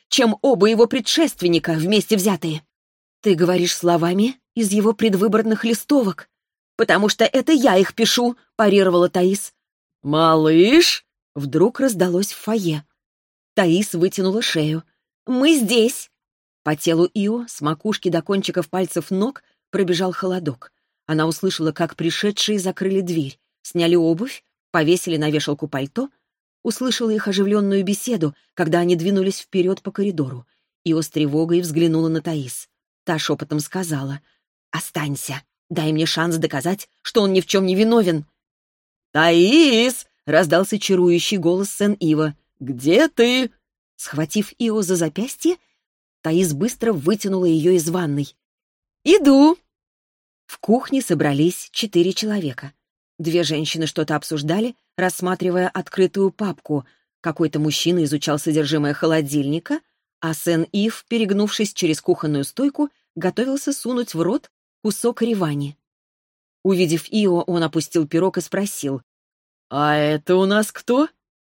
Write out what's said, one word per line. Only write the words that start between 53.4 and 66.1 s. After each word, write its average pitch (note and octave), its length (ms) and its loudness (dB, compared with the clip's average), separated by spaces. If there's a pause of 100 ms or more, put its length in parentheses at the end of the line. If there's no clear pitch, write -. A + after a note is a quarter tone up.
женщины D#3 440 -4
что-то D#3 280 -4
обсуждали, D#3+ 600 -4 (220)
рассматривая F3+ 720 -2
открытую F#3+ 640 -2
папку. D#3 540 -6 (360)
Какой-то D#3 380 -2
мужчина D#3+ 440 0
изучал D3 360 -2
содержимое D3 540 0
холодильника, D3+ 840 -2 (400)
а D#3+ 140 -4
Сен-Ив, F3 760 -2
перегнувшись G#3 640 -2
через D#3 280 -2
кухонную D3+ 420 -2
стойку, C#4+ 460 -4 (260)
готовился C4 580 -4
сунуть A#3+ 400 -6
в D#3+ 80 -2
рот G3+ 300 -4 (320)
кусок A#3 380 -4
ревани. D#3 560 -2 (840)